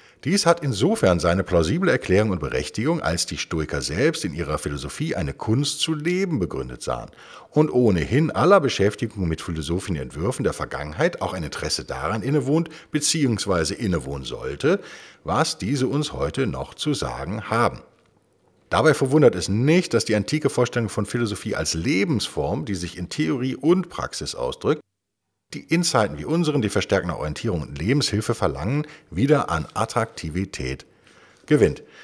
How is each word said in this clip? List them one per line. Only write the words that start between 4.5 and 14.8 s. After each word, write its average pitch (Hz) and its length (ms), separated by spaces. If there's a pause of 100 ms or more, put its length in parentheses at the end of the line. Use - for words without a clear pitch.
Philosophie 71 580
eine 71 180
Kunst 131 460
zu 160 140
leben 170 460
begründet - 420
sahen 60 300 (400)
und 151 200
ohnehin 123 600
aller 180 280
Beschäftigung 104 680
mit 80 140
philosophischen 82 540
Entwürfen 73 480
der 85 100
Vergangenheit 131 680
auch - 120
ein 87 100
Interesse - 420
daran 80 380
innewohnt, 147 460 (220)
beziehungsweise 101 840
innewohnen 71 500
sollte, 71 540 (440)